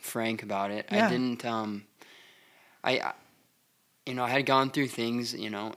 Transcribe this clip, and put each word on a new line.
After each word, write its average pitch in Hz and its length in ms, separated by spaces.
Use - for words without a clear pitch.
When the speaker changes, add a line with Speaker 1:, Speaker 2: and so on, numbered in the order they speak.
Speaker 1:
frank 113 420
about 101 280
it. 104 200
Speaker 2:
Yeah. 208 160
Speaker 1:
I 202 40
didn't, 123 340
um, 110 400
I, - 160
I, - 140
you 131 80
know, 127 100
I 120 60
had 135 160
gone 135 240
through 135 180
things, 120 460
you 107 160
know, 107 260